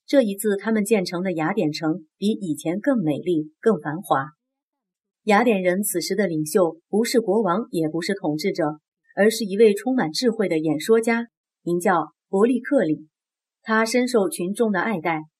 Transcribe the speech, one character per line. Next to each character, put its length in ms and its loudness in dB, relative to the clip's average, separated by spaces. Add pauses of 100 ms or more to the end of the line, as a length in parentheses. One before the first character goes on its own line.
这 160 4
一 140 0
次 220 0
他 140 -4
们 140 0
建 180 2
成 200 -4
的 100 -2
雅 200 -2
典 180 0
城 340 -4 (120)
比 100 -2
以 260 -2
前 260 -4
更 240 0
美 140 0
丽、 420 -2
更 220 2
繁 180 -6
华。 280 -2 (960)
雅 200 4
典 200 2
人 180 0
此 200 -4
时 140 -4
的 120 0
领 180 -2
袖 320 2 (100)
不 160 0
是 160 0
国 220 2
王， 300 0
也 180 0
不 100 -4
是 140 -2
统 240 -4
治 160 -2
者， 260 -4 (340)
而 160 4
是 140 -2
一 140 -6
位 160 8
充 200 -4
满 180 0
智 200 0
慧 160 -2
的 100 0
演 220 0
说 220 2
家， 260 -2 (360)
名 180 -2
叫 320 0 (160)
伯 160 2
利 160 2
克 220 2
里。 240 -4 (540)
他 220 0
深 240 0
受 220 2
群 240 -4
众 180 0
的 80 0
爱 220 -2
戴， 220 -2 (160)